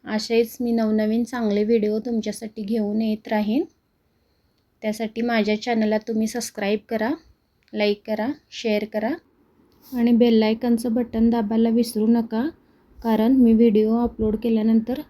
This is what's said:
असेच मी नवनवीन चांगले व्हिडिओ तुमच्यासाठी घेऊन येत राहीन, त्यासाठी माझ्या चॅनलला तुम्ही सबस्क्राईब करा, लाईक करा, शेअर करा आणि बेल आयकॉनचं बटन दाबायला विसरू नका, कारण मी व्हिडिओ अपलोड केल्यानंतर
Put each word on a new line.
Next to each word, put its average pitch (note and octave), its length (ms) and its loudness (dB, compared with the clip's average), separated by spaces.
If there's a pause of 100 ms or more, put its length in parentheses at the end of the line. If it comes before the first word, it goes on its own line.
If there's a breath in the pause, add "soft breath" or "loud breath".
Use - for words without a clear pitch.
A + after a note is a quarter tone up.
असेच A3+ 540 -2
मी A#3 120 -2
नवनवीन A3 520 0
चांगले G#3+ 400 -2
व्हिडिओ G#3+ 360 0
तुमच्यासाठी A3 640 -8
घेऊन G#3+ 380 -2
येत G#3+ 260 -4
राहीन, G#3+ 360 -2 (1200)
त्यासाठी A3 380 -4
माझ्या A3 400 0
चॅनलला G#3+ 360 0 (100)
तुम्ही A3 200 -2
सबस्क्राईब G#3+ 520 -4 (100)
करा, A3 200 -2 (640)
लाईक G#3 340 0
करा, G#3+ 200 -4 (240)
शेअर G#3+ 420 -2
करा G#3+ 180 -2 (800)
आणि A#3+ 220 2
बेल A3+ 300 6
आयकॉनचं A#3 500 0
बटन A#3 360 0
दाबायला A3+ 420 2
विसरू A3+ 360 0
नका, A#3 400 0 (520 soft breath)
कारण A3+ 360 2
मी A#3 180 6
व्हिडिओ A3 440 4
अपलोड A3 460 -2
केल्यानंतर A3+ 680 0